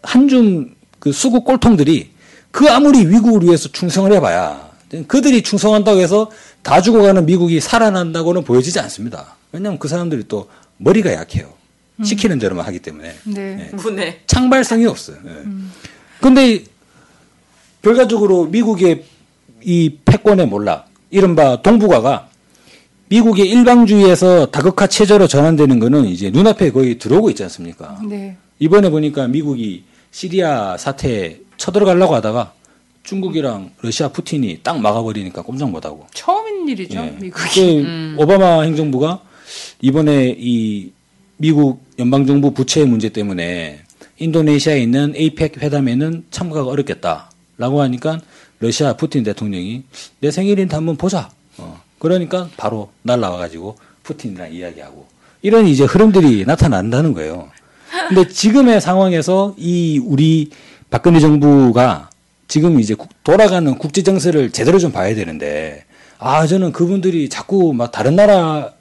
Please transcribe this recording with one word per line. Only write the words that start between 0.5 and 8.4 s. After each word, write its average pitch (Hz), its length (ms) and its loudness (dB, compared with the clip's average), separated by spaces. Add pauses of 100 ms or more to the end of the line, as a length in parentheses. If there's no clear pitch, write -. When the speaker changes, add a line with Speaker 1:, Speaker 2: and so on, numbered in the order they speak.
Speaker 1:
그 147 120 -2
수구 247 320 -2
꼴통들이 175 680 0 (400)
그 294 200 2
아무리 269 340 4
위국을 214 400 4
위해서 165 240 2
충성을 190 440 -2
해봐야 87 560 -2 (380)
그들이 254 340 2
충성한다고 208 580 2
해서 202 320 0 (320)
다 156 180 2
죽어가는 196 440 4
미국이 170 340 2
살아난다고는 175 880 -2